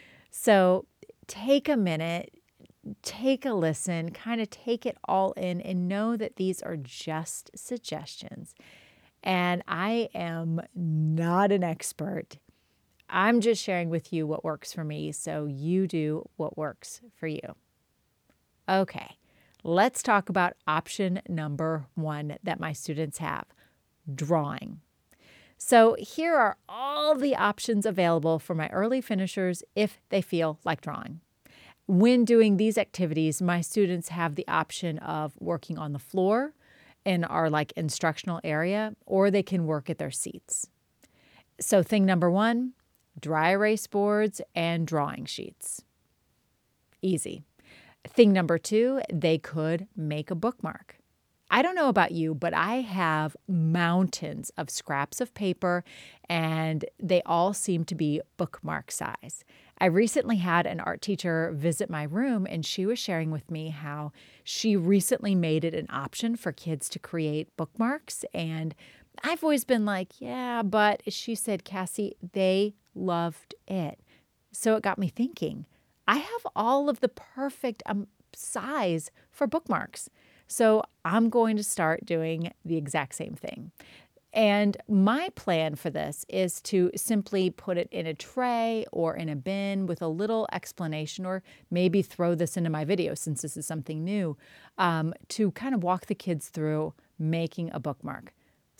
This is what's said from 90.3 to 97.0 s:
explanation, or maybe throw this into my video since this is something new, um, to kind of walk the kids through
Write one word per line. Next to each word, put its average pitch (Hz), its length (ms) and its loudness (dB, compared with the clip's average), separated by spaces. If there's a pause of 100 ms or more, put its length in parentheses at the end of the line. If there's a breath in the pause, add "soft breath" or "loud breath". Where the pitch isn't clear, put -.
explanation, 156 720 -8
or 185 180 -4 (280 loud breath)
maybe 180 320 4
throw 175 320 0
this 165 220 -2
into 170 120 0
my 156 160 -2
video 170 300 0
since 151 280 -6
this 151 140 -8
is 160 80 -10
something 156 400 -6
new, 185 320 -2 (400 loud breath)
um, 165 380 2 (140)
to 208 240 0
kind 262 220 -4
of 196 80 0
walk 180 240 0
the 196 80 -4
kids 165 340 -4
through 156 460 -2 (240 soft breath)